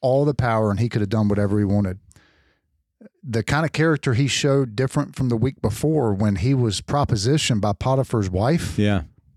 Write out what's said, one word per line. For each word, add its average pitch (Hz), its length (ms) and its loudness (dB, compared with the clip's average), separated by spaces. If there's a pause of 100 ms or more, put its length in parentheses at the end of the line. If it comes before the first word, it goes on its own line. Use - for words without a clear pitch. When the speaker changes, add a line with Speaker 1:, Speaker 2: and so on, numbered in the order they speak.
Speaker 1:
all 135 240 2
the 147 100 0
power 113 360 2
and 98 100 0
he 120 80 0
could 113 120 -2
have 101 100 -2
done 107 180 2
whatever 101 300 0
he 104 60 2
wanted, 98 340 0 (1200)
the 113 200 -4
kind 147 220 0
of 151 80 -4
character 147 420 0
he 139 140 0
showed 139 480 0
different 131 400 -2
from 131 120 -2
the 120 80 0
week 120 240 -2
before 127 540 0
when 101 220 0
he 120 180 2
was 117 260 0
propositioned 127 800 0
by 101 120 0
Potiphar's 123 580 0
wife. 117 480 0
Speaker 2:
Yeah. 104 240 2 (340)